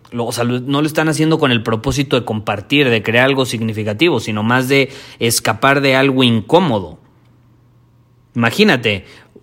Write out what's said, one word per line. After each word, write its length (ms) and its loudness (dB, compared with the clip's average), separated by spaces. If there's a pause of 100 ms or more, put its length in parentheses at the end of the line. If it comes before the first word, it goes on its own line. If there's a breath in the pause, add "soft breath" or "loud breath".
(120)
lo, 140 -6
o 60 -6
sea, 120 -4
lo, 160 -2
no 220 -2
lo 60 0
están 200 0
haciendo 320 0
con 120 2
el 120 0
propósito 560 -2
de 60 -8
compartir, 640 -2
de 140 0
crear 220 2
algo 200 0
significativo, 760 -2
sino 240 -4
más 240 2
de 240 2 (280 loud breath)
escapar 640 0
de 140 2
algo 280 2
incómodo. 760 0 (1400)
Imagínate, 720 2 (380 loud breath)